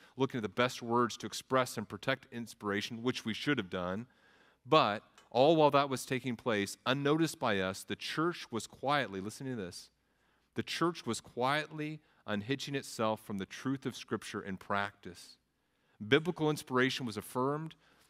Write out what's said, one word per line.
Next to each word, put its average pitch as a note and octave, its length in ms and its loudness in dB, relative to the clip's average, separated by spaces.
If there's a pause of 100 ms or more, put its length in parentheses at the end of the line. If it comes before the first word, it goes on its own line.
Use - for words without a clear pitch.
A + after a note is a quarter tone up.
(160)
looking C3 240 -2
at - 20 -4
the G#2 80 -4
best B2 320 0
words A#2 360 2
to A2+ 100 -8
express - 500 -2
and G#2+ 100 -4
protect - 440 -4
inspiration, G#2+ 720 -4
which B2 220 -2
we A2 100 -2
should D3 240 0
have F#2+ 100 -4
done. F#2 380 -4 (580)
But A#2+ 380 4 (260)
all C#3 260 8
while D3+ 140 8
that C#3+ 180 6
was C3 160 -4
taking B2+ 320 -4
place, G#2 420 0 (100)
unnoticed C#3+ 500 2
by A2 220 2
us, F#2+ 240 -2
the G#2 120 -6
church - 540 -4
was A2+ 160 -4
quietly, B2+ 560 -2
listen A2 240 -8
to C3 100 -6
this, F#2 360 -10 (640)
the A2+ 80 -2
church - 420 -2
was A2+ 160 -2
quietly D3+ 800 -4 (260)
unhitching A2 480 -2
itself A2+ 500 -2
from G#2 140 -8
the F#2+ 80 -4
truth - 400 -4
of B2 100 -4
Scripture - 460 -6
in F#2+ 160 -8
practice. G2+ 800 -4 (680)
Biblical D#3 420 4
inspiration C3 560 0
was G#2+ 100 -6
affirmed, C#3 600 -4 (340)